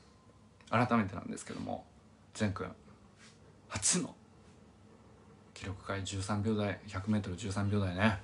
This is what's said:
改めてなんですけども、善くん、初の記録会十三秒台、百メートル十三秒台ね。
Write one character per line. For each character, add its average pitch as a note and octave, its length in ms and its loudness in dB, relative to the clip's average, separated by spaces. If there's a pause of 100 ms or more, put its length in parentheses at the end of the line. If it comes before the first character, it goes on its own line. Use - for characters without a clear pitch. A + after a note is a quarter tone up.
(680)
改 A#2 180 4 (120)
め G#2+ 60 4
て F#2+ 120 -4
な - 60 -6
ん - 80 -8
で - 80 -6
す - 80 -12
け - 80 -8
ど - 60 -8
も、 - 260 -6 (480)
善 G#2 180 0
く - 120 -4
ん、 - 80 -8 (960)
初 - 340 2
の - 120 -8 (1400)
記 - 100 -12
録 F#2+ 220 -8
会 G2 180 -2
十 G2 160 -4
三 G#2 220 0
秒 A2 140 2
台、 G#2 220 0 (100)
百 G2 220 -2
メ G#2+ 100 4
ー - 20 -2
ト G2 80 -4
ル F2+ 60 -4
十 G2 140 -4
三 G2+ 200 0
秒 G#2 100 4
台 F#2 140 2
ね。 G#2 300 4